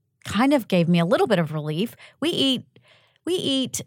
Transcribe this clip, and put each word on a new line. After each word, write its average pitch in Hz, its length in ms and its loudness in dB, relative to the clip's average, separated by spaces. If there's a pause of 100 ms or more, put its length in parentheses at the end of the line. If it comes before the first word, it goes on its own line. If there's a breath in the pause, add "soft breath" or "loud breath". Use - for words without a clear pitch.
(260)
kind 262 280 2
of 240 140 2
gave 175 220 2
me 175 100 4
a 170 60 2
little 262 220 2
bit 202 120 2
of 151 140 -2
relief. 156 420 -4 (260 loud breath)
We 302 80 -2
eat, 269 360 -2 (600 soft breath)
we 330 100 -2
eat 269 520 -2